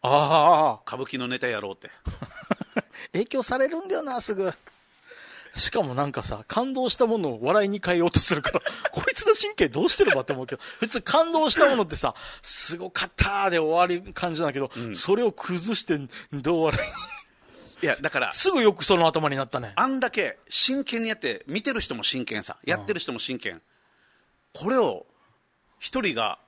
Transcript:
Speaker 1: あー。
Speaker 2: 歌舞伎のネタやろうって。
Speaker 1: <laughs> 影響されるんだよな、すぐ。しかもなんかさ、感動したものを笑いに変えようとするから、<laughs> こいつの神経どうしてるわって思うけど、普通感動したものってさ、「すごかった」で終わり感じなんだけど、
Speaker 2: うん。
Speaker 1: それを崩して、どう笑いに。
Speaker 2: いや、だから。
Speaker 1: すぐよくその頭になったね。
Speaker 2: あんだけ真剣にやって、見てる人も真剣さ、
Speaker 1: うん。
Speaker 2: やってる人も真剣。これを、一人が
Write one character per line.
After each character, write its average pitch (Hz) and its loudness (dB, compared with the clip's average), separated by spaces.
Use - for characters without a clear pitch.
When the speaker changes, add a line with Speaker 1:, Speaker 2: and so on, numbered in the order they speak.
Speaker 1:
あ 147 6
ー。 - -12
Speaker 2:
歌 131 -8
舞 131 -6
伎 131 -8
の 123 -4
ネ 123 -4
タ 127 -2
や 110 -2
ろ 98 -8
う - -10
っ - -20
て。 - -20
Speaker 1:
<laughs> - -6
影 214 -2
響 262 -4
さ 254 -2
れ 277 2
る 330 -4
ん 381 -10
だ 381 -2
よ 320 -4
な、 254 -6
す 214 -2
ぐ。 190 -2
し - -2
か 226 0
も 131 0
な 139 0
ん 143 -6
か 127 -4
さ、 104 -8
感 262 -2
動 254 0
し - 2
た 247 4
も 226 2
の 165 0
を 113 -6
笑 190 4
い 196 0
に 202 -2
変 175 2
え - 4
よ 170 4
う 165 2
と - 4
す - 2
る 147 -4
か - -2
ら、 - 0
<laughs> - -4
こ - -6
い 523 -4
つ - 0
の 453 6
神 415 0
経 151 2
ど 151 0
う 339 4
し - 0
て 403 4
る 160 4
わ 131 0
っ - -6
て 147 -4
思 131 -4
う - -6
け 131 -8
ど、 - -16
普 226 0
通 220 -2
感 330 4
動 311 4
し - 4
た 311 8
も 277 4
の 208 2
っ 165 -2
て 151 -8
さ、 127 -2
「す - -4
ご 180 -10
か - -4
っ - -14
た」 196 0
で 175 2
終 170 4
わ 175 -6
り 196 -16
感 170 -4
じ 156 -4
な 160 0
ん - 0
だ 135 -6
け 139 -4
ど、 135 -2
Speaker 2:
う 117 -8
ん。 113 -6
Speaker 1:
そ 190 2
れ 240 2
を 220 2
崩 180 -4
し - -2
て、 151 -2
ど 147 0
う 160 2
笑 539 0
い - -10
に。 622 -12
Speaker 2:
い 170 -2
や、 127 2
だ 147 -4
か 139 -2
ら。 123 -2
Speaker 1:
す - 2
ぐ 302 2
よ 214 8
く - -6
そ 190 6
の 165 6
頭 156 2
に 139 -2
な 135 -2
っ - -20
た 131 -4
ね。 117 -10
Speaker 2:
あ 247 2
ん 269 -2
だ 247 0
け 180 -4
真 269 0
剣 233 -4
に 226 -2
や 220 -2
っ - -20
て、 117 -6
見 185 -4
て 277 -2
る 233 -2
人 131 -4
も 107 -8
真 127 -2
剣 107 -4
さ、 - -10
Speaker 1:
う - -6
ん。 - -4
Speaker 2:
や 180 2
っ - -8
て 208 -2
る 175 -4
人 - -6
も 113 -8
真 127 -6
剣。 87 -8
こ 175 -6
れ 262 2
を、 139 0
一 - -6
人 170 0
が 110 -2